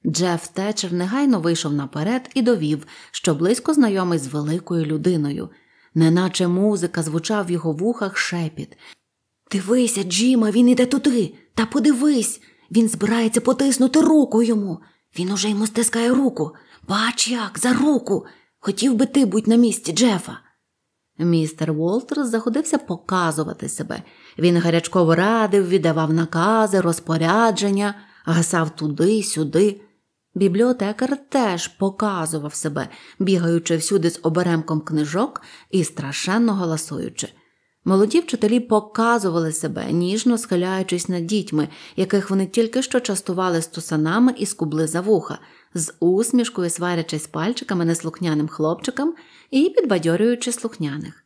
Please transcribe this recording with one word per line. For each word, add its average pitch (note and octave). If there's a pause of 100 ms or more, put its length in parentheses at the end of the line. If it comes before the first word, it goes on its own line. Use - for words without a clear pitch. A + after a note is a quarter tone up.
Джеф E3+
Тетчер G3
негайно G#3
вийшов E3
наперед D#3
і C4+
довів, D#3 (240)
що E3
близько G#3+
знайомий F#3+
з C3+
великою D#3
людиною. D3+ (460)
Неначе F3
музика, F3+
звучав E3
в F3
його E3
вухах F#3+
шепіт. D#3+ (760)
"Дивися, G#3
Джима, A3
він A#3+
іде B3
туди! B3 (200)
Та A3+
подивись! C4+ (300)
Він A3
збирається A3+
потиснути C4
руку D4+
йому! G3+ (400)
Він F3+
уже G3+
йому G#3
стискає A#3
руку! B3 (360)
Бач A3
як, A#3
за B3
руку! C4 (340)
Хотів A3
би A#3
ти C#4
будь G#3+
на A3+
місці A3+
Джефа!" G3+ (800)
Містер D#3+
Уолтерс A#3
заходився A3+
показувати E3
себе. - (360)
Він F3
гарячково E3+
радив, G3+
віддавав D#3+
накази, F#3+
розпорядження, G3 (300)
гасав E3
туди-сюди. E3+ (540)
Бібліотекар G#3 (120)
теж G3+
показував F3+
себе, C#3+ (300)
бігаючи E3+
всюди E3
з -
оберемком D#3+
книжок D#3 (280)
і F3+
страшенно F#3+
галасуючи. D#3+ (560)
Молоді G3+
вчителі A#3
показували G#3
себе, -
ніжно G#3
схиляючись F#3
над F3
дітьми, D#3 (280)
яких F#3+
вони F#3+
тільки A#3
що C4
частували F#3
стусанами E3+
і G3+
скубли D#3
за D#3+
вуха, G3+ (360)
з E3
усмішкою F#3+
сварячись E3+
пальчиками F3+
неслухняним D#3+
хлопчикам G#3 (360)
і C#4+
підбадьорюючи A3
слухняних. D3+